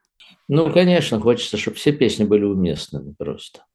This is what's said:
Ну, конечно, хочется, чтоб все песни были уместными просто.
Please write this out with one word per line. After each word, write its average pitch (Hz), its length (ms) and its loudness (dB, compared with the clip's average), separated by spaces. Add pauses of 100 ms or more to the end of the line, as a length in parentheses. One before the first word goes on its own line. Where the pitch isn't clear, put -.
(480)
Ну, 147 240 2
конечно, 175 480 2
хочется, 120 360 0
чтоб - 180 -6
все - 180 0
песни - 320 0
были 104 200 2
уместными 82 760 -4
просто. - 420 -12 (140)